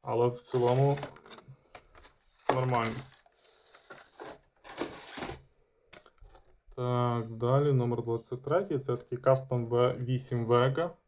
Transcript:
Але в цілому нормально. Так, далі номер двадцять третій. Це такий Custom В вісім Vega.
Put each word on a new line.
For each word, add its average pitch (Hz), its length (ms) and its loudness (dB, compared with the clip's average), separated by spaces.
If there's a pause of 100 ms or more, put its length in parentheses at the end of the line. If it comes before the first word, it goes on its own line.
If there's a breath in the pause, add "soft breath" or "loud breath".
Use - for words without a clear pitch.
Але 120 260 0
в 123 120 -2
цілому 131 580 2 (1600)
нормально. 123 420 0 (3750)
Так, 120 560 0
далі 131 420 2
номер 120 300 2
двадцять 117 400 -6
третій. 156 360 0
Це 123 180 -4
такий - 200 -10
Custom 131 500 2
В 120 300 2
вісім 123 500 -4
Vega. 135 420 4 (180)